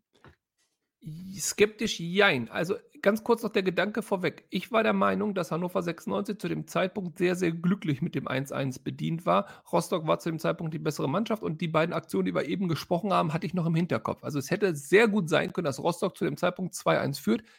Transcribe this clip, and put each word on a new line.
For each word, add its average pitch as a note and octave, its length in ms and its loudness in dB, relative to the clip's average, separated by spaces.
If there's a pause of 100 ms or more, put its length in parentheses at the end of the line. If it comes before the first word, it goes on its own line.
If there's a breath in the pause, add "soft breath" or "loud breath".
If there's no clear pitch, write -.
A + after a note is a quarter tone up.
(1400)
Skeptisch, - 600 0
jein. E3+ 480 4
Also F3+ 260 -2 (260)
ganz G#3+ 220 2
kurz A3+ 180 2
noch G#3+ 100 -4
der G3+ 120 2
Gedanke F#3+ 380 0
vorweg. F#3 480 -4
Ich - 240 -4
war A3+ 100 4
der G#3+ 80 4
Meinung, G3 420 2
dass F3+ 160 -2
Hannover F3 320 -2
sechsundneunzig F#3+ 580 -4
zu F3 100 -6
dem D#3 180 -6
Zeitpunkt F3+ 500 -4
sehr, F3+ 200 2
sehr F3 160 0
glücklich E3+ 480 0
mit E3 140 -4
dem C#3 120 -4
eins C3 240 -4
eins C3+ 280 -4
bedient D#3 460 -4
war. F3+ 220 2 (240 loud breath)
Rostock E3+ 360 0
war D#3+ 120 2
zu E3+ 100 -4
dem D#3+ 100 -4
Zeitpunkt E3 340 -4
die D#3 60 -6
bessere D#3 280 -2
Mannschaft G#3 340 -2
und E3+ 200 -4
die E3+ 80 -2
beiden D#3+ 240 2
Aktionen, F#3 320 -2
die F3+ 100 -2
wir D#3 80 2
eben F3+ 240 -2
gesprochen F3 460 0
haben, F3 180 2
hatte E3 160 -2
ich D3 60 -6
noch F3 120 0
im E3 100 2
Hinterkopf. C#3+ 500 0
Also C#3+ 140 -2
es - 120 -4
hätte F#3 240 2
sehr G3 320 6
gut G3 220 2
sein D3 240 2
können, F3 100 -4
dass C#3 160 -2
Rostock F3 380 -2
zu F#3 80 -2
dem D3 100 0
Zeitpunkt F3+ 400 -2
zwei D#3+ 240 2
eins C#3 180 -2
führt, - 260 0 (160 soft breath)